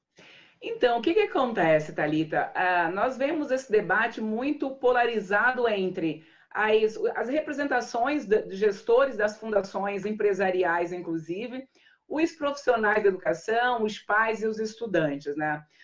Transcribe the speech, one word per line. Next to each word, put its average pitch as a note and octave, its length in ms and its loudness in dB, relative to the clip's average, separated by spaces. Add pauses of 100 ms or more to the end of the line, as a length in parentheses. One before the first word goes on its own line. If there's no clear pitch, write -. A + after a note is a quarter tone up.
(640)
Então, A#3+ 340 2
o A#3 40 -4
que E4 100 2
que G#4 100 6
acontece, F#3 720 2
Thalita? D#3 600 -2
Ah, F3+ 340 2
nós A3+ 300 -2
vemos C#4+ 320 -2
esse B3+ 180 -2
debate G#3+ 520 0
muito C4 560 -2
polarizado A#3+ 920 2
entre F3+ 560 -2 (240)
as, G#3+ 480 2 (200)
as A#3 120 -4
representações C4+ 960 -2
de, G#3 160 2
de F#3 120 -12
gestores G#3+ 640 2
das G#3 200 0
fundações G3+ 720 -2
empresariais, F#3 840 0
inclusive, F3+ 760 -6 (400)
os D#4+ 220 0
profissionais A3+ 720 0
da G3+ 60 4
educação, A3+ 720 0
os G#3+ 160 -4
pais A3 440 0
e A3 40 -2
os A3 140 -4
estudantes, D#3+ 720 -2
né? D3+ 300 -4 (200)